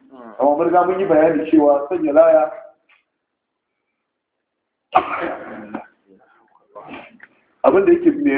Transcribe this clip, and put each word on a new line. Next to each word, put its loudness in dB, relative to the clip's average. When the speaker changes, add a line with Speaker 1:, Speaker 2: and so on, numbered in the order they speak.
Speaker 1:
Hmm. -20
Speaker 2:
Amma 0
mun 0
riga 2
mun -4
yi -4
bayani 0
cewa 2
sanya -4
laya 4
abin 2
da 4
yake 0
mai -2